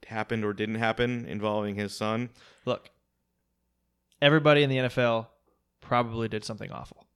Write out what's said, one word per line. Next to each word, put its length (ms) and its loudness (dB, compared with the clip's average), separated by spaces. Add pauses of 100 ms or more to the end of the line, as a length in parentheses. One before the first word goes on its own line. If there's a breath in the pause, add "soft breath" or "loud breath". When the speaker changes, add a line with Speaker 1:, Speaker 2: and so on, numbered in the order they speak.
Speaker 1:
happened 380 -4
or 80 0
didn't 220 -2
happen 500 0
involving 500 -2
his 180 -4
son. 360 -2 (360 soft breath)
Speaker 2:
Look, 240 -4 (1300)
everybody 420 6
in 60 2
the 80 2
N 80 2
F 120 -2
L 320 2 (500)
probably 480 -2
did 160 -4
something 280 -12
awful. 340 -16 (100)